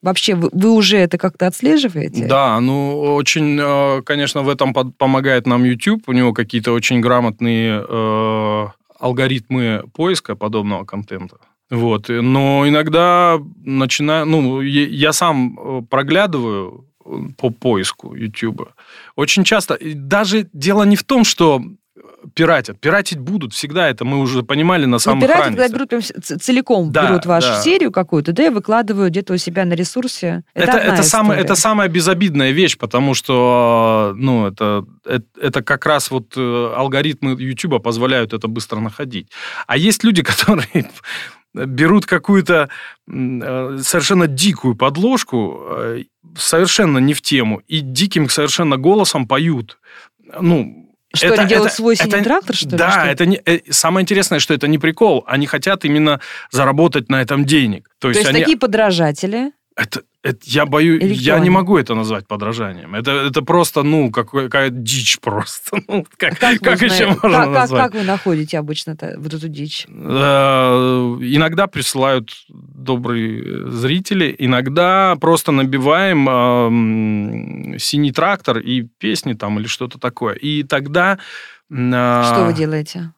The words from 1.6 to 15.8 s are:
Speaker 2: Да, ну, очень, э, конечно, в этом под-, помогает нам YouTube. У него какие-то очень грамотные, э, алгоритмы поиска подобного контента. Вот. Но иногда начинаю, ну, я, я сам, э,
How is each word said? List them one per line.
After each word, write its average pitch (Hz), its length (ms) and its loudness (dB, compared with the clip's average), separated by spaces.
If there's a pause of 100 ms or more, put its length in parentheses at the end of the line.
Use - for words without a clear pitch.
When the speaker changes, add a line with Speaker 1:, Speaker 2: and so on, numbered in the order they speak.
Speaker 2:
Да, 131 320 2
ну, 143 560 0
очень, 147 440 0
э, 139 440 0
конечно, 143 400 -2
в 151 60 0
этом 135 240 0
под-, 131 240 -2
помогает 135 500 2
нам 123 160 2
YouTube. 127 440 0
У 131 60 -4
него 123 200 2
какие-то 117 380 -2
очень 117 300 0
грамотные, 113 840 0
э, 107 800 -2 (320)
алгоритмы 127 840 -2 (100)
поиска 160 420 -4
подобного 104 500 -4
контента. 98 520 -14 (320)
Вот. 117 400 -2
Но 135 580 2
иногда 165 720 4 (260)
начинаю, 147 640 0
ну, 135 340 2
я, 139 260 0
я 151 260 0
сам, 143 460 0
э, 131 300 -8